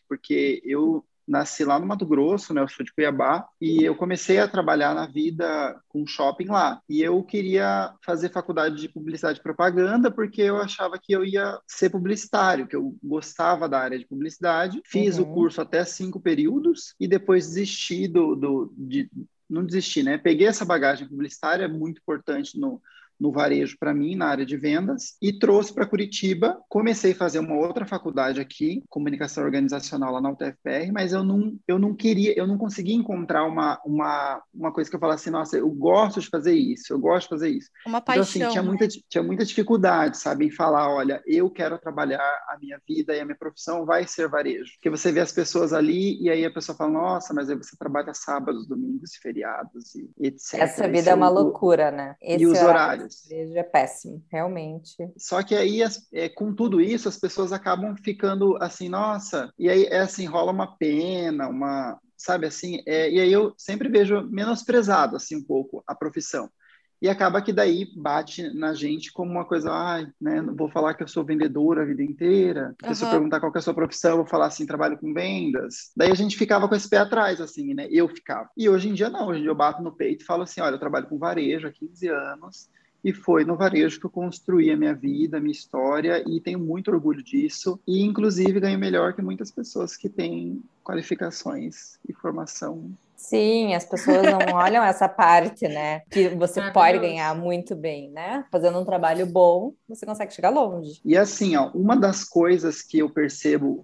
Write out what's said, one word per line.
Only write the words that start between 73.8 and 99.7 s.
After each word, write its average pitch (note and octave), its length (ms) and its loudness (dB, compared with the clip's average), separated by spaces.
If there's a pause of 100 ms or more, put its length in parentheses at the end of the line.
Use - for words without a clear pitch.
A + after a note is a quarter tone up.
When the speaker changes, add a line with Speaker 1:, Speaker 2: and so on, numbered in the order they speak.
Speaker 1:
eu E3 60 4
vou D#3+ 80 2
falar D#3 220 2
assim, D3+ 180 -6
"Trabalho D3+ 320 -2
com D3+ 160 -6
vendas." E3+ 800 -4
Daí F3 160 6
a F#3+ 40 4
gente G3 220 0
ficava G3+ 300 4
com G#3 80 2
esse G3+ 140 -2
pé G#3 80 4
atrás, G3+ 420 2
assim, D3 340 -8
né? C#3+ 160 -6
Eu E3+ 200 4
ficava. - 480 -10
E A3 100 0
hoje F#3+ 220 4
em G#3 40 -2
dia G3+ 160 0
não, F4 200 -4
hoje E3 100 -2
em D3+ 40 -4
dia D3+ 80 0
eu D3+ 40 -2
bato D3+ 260 2
no E3 120 -8
peito - 300 -4
e - 20 -20
falo F3 180 -2
assim, - 160 -12
"Olha, D3 160 0
eu C#3 40 -8
trabalho C#3 280 -4
com D3+ 100 -8
varejo D#3 520 -2
há - 20 -14
quinze F3 380 -8
anos, D3 600 -8 (320)
e F#3+ 120 -2
foi D#3+ 320 2
no E3 100 0
varejo D#3 420 2
que - 80 -10
eu F3+ 40 -6
construí F3+ 600 0
a D#3 60 2
minha D3+ 180 0
vida, C#3+ 440 -2
a - 20 -4
minha D3 140 -2
história, D3+ 760 0
e E3 140 -2
tenho F3+ 180 -6
muito F3 320 -4
orgulho D3 320 0
disso, D3+ 640 -2
e F#3+ 160 2
inclusive G3 560 2
ganho G3 180 0
melhor F#3 360 0
que G3+ 80 -8
muitas F#3+ 280 -6
pessoas - 460 -8
que G3+ 140 -8
têm F3 520 -6 (220)
qualificações - 1120 -8 (120)
e - 20 -8
formação." E3 800 -10 (240)
Speaker 2:
Sim, G#3+ 600 0
as F3 80 -4
pessoas F#3+ 400 4
não D4+ 160 6
Speaker 1:
<laughs> F3+ 160 2
Speaker 2:
olham G3 260 4
essa F#3+ 280 4
parte, E3+ 580 4
né? D3+ 420 -4
Que F#3+ 200 4
você F3 320 0
pode G3 120 -4
Speaker 4:
Maravilhoso. F#3 280 8
Speaker 2:
ganhar D#3+ 340 -2
muito F3 400 -4
bem, D3 340 -8
né? F#3 400 -8
Fazendo F3 300 2
um F#3 60 -4
trabalho F3 400 0
bom, F3+ 480 4 (160)